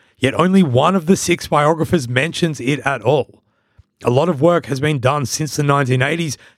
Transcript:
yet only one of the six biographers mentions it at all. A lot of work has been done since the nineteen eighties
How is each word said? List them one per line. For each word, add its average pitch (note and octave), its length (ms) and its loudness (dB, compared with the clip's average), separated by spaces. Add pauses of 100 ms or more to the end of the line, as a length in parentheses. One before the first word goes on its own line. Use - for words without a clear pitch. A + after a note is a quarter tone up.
(180)
yet B2+ 200 0
only F#3 240 4
one D3 320 2
of E3+ 120 -2
the F#3 100 4
six - 320 -4
biographers D3+ 600 0
mentions D3 520 -2
it C3+ 200 -2
at C3+ 200 -4
all. B2 420 -2 (640)
A A#2+ 60 2
lot C#3+ 180 2
of C#3 140 -2
work E3+ 240 2
has C3 140 -6
been D3+ 200 -2
done C#3 240 0
since - 320 -6
the D3 60 -2
nineteen C#3 400 0
eighties D#3 340 -4 (220)